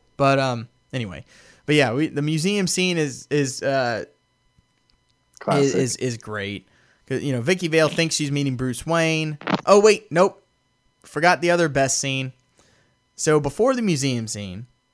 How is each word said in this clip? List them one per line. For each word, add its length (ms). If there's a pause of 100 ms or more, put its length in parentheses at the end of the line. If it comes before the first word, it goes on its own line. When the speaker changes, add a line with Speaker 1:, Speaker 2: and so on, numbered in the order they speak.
(160)
Speaker 1:
But, 220
um, 300 (240)
anyway. 320 (420)
But 80
yeah, 180
we, 140
the 160
museum 460
scene 280
is, 340
is, 320
uh, 420 (1400)
Speaker 2:
Classic. 240
Speaker 1:
is, 100
is, 220
is 200
great. 500 (400)
'Cause, 160
you 100
know, 80
Vicky 280
Vale 200
thinks 260
she's 180
meeting 240
Bruce 300
Wayne. 520 (260)
Oh, 160
wait, 300
nope. 320 (600)
Forgot 380
the 100
other 180
best 300
scene. 340 (840)
So 240
before 380
the 60
museum 440
scene, 400 (260)